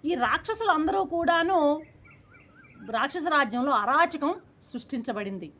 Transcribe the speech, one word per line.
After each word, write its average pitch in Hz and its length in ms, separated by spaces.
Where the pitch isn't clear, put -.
ఈ 330 100
రాక్షసులందరూ 349 880
కూడాను 330 760
రాక్షస 285 380
రాజ్యంలో 269 440
అరాచకం 294 640
సృష్టించబడింది. 214 960